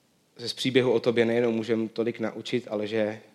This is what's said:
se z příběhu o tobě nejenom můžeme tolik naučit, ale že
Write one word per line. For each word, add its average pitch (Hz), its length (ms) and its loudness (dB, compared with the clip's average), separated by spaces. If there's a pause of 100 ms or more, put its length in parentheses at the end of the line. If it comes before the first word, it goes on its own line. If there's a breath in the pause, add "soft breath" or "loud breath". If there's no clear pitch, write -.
(380)
se 117 100 -10
z - 40 -8
příběhu 123 400 4
o 113 80 4
tobě 120 240 2
nejenom 117 300 2
můžeme 110 340 -2
tolik 117 320 -4
naučit, 113 500 -6
ale 107 160 -4
že 110 340 -2 (140)